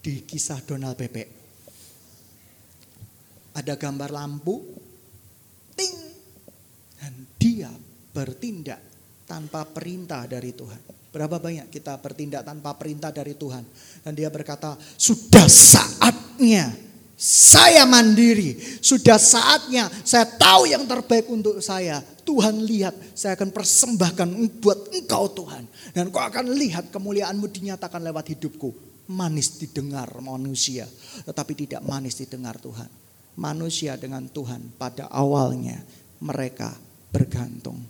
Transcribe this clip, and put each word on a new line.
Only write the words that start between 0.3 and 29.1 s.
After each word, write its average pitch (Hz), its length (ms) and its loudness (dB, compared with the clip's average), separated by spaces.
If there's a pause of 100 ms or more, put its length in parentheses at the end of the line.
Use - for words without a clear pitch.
Donald 135 320 -12
Bebek. 117 300 -12 (2250)
Ada 143 240 -8
gambar 139 320 -10
lampu, 147 480 -8 (1200)
ting! 339 320 -10 (920)
Dan 131 160 -18 (160)
dia 220 320 0 (480)
bertindak 143 640 -12 (480)
tanpa 156 400 -14
perintah 165 560 -14
dari 123 320 -12
Tuhan. - 560 -20
Berapa 151 240 -8
banyak 165 320 -10
kita 143 320 -16
bertindak 139 480 -12
tanpa 147 320 -14
perintah 151 320 -12
dari 143 240 -12
Tuhan? 127 240 -12 (480)
Dan 151 80 -10
dia 151 160 -6
berkata, 151 480 -12 (160)
"Sudah - 560 8
saatnya - 1200 6 (480)
saya 330 640 8
mandiri. 226 720 6 (240)
Sudah 202 400 6
saatnya 254 720 2 (160)
saya 233 240 4
tahu - 400 6
yang 262 160 -2
terbaik 233 400 0
untuk 214 320 -4
saya. 180 400 -6 (240)
Tuhan 220 400 0
lihat, 208 320 -2 (240)
saya 190 160 -4
akan 190 160 -6
persembahkan 185 800 0 (320)
buat 196 320 0
engkau 208 320 -2
Tuhan. 156 400 -14 (240)
Dan 175 160 -4
kau 185 160 -4
akan 247 320 -6
lihat 226 320 -4
kemuliaanmu 202 640 -8
dinyatakan 190 480 -12
lewat 156 320 -10
hidupku." 143 400 -10 (400)